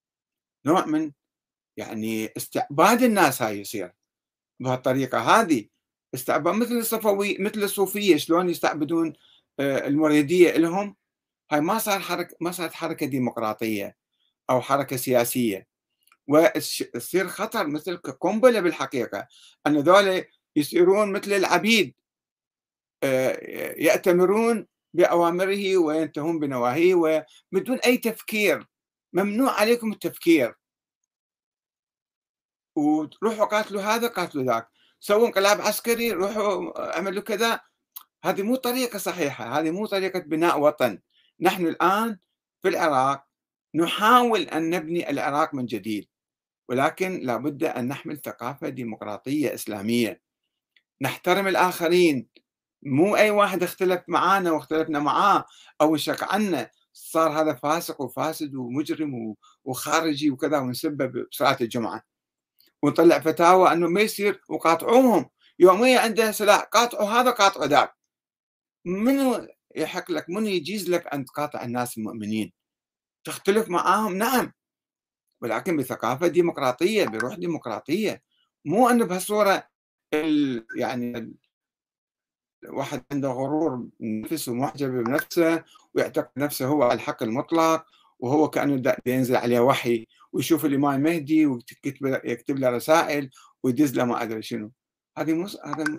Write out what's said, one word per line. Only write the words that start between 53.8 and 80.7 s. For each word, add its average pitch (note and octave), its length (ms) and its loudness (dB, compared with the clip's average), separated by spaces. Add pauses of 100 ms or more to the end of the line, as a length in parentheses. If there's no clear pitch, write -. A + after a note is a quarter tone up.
معانا F3 440 2
واختلفنا D#3 480 -2
معاه D#3 460 2 (360)
أو D#3 120 4
انشق D3 400 -4
عنا، F#3+ 380 -2 (220)
صار D#3+ 480 0
هذا D#3 120 0
فاسق D3+ 480 -4
وفاسد C#3 540 -6
ومجرم D3 600 -6
و-، A2 220 -8 (280)
وخارجي D3 640 -2
وكذا، D3 280 -2
ونسبه C3+ 460 -4 (260)
بصلاة C3+ 300 0
الجمعة، A2+ 420 -6 (800)
ونطلع D3+ 360 6
فتاوى E3+ 540 6
أنه E3+ 140 0
ما F#3 140 2
يصير، G3+ 480 -2
وقاطعوهم. E3 800 4 (300)
يوميا G#3 400 8
عنده A3 320 2
سلاح، G3+ 300 4
قاطعوا A3 480 0
هذا، A#3+ 220 2
قاطعوا G3 340 2
ذاك. C3+ 300 2 (880)
منو A3+ 640 0 (280)
يحق E3+ 360 -6
لك، D3+ 180 -6
منو G#3+ 180 -2
يجيز F3+ 420 -4
لك F3 180 0
أن C#3 180 -6
تقاطع - 380 -8
الناس A#2+ 340 -6
المؤمنين؟ G#2+ 560 -6 (720)
تختلف G3+ 460 -2
معاهم، F#3+ 480 0
نعم، B3 360 0 (880)
ولكن B2+ 360 -4
بثقافة B2+ 500 -2
ديمقراطية، E3+ 800 0
بروح A2+ 300 -4
ديمقراطية، D#3 880 -6 (420)
مو A#3 240 4
أنه A#3 160 4
بهالصورة F#3+ 640 0 (460)
ال-، D3 520 0 (120)